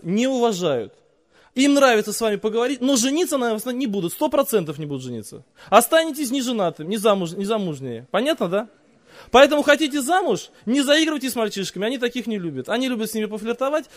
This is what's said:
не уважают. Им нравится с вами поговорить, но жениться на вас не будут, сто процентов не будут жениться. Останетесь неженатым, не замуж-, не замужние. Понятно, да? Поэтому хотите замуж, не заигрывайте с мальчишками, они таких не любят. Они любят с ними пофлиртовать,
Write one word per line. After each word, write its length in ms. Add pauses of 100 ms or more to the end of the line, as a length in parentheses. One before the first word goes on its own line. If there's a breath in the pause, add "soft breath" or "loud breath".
не 240
уважают. 640 (600 soft breath)
Им 200
нравится 380
с 80
вами 140
поговорить, 460
но 160
жениться 420
на 140
вас 140
не 200
будут, 260
сто 160
процентов 480
не 100
будут 180
жениться. 400 (260 loud breath)
Останетесь 640
неженатым, 560
не 80
замуж-, 400
не 80
замужние. 680
Понятно, 380
да? 200 (600 loud breath)
Поэтому 320
хотите 400
замуж, 480 (160 soft breath)
не 160
заигрывайте 480
с 60
мальчишками, 500
они 120
таких 280
не 140
любят. 280
Они 200
любят 200
с 60
ними 120
пофлиртовать, 680